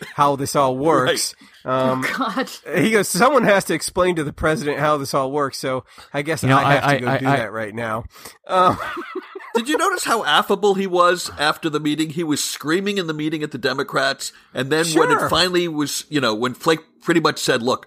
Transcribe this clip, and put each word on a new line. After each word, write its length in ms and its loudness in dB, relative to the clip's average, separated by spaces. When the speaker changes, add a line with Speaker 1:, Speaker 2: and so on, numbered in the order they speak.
Speaker 1:
how 200 4
this 200 -4
all 200 2
works." 640 2
Speaker 2:
Right. 100 -20
Speaker 1:
Um, 400 0
Speaker 3:
Oh, 300 -4
God. 140 -4
Speaker 1:
he 160 2
goes, 160 2
"Someone 360 4
has 220 4
to 100 -2
explain 420 0
to 60 0
the 100 -8
president 460 -2
how 180 2
this 160 -6
all 180 0
works, 280 -2
so 260 -4
I 100 -4
guess 200 -4
Speaker 4:
You 60 2
know, 80 6
Speaker 1:
I 160 4
have 100 2
Speaker 4:
I, 140 2
Speaker 1:
to 80 -4
go 60 -2
Speaker 4:
I, 80 0
Speaker 1:
do 80 -4
Speaker 4:
I 100 2
Speaker 1:
that 160 -4
right 200 -6
now." 300 -6
Um, 360 4
<laughs> 40 -8
Speaker 2:
Did 140 -2
you 80 0
notice 260 0
how 220 0
affable 480 2
he 140 0
was 500 2
after 320 -2
the 100 -2
meeting? 300 -2
He 140 -4
was 200 -2
screaming 540 -2
in 80 -2
the 80 -4
meeting 300 -4
at 80 -6
the 80 -10
Democrats, 760 -2
and 200 -4
then 120 2
when 160 4
it 80 2
Speaker 1:
Sure. 100 -2
Speaker 2:
finally 380 2
was, 420 -4
you 100 0
know, 140 2
when 220 -2
Flake 240 0
pretty 160 2
much 180 2
said, 240 0
"Look, 260 -2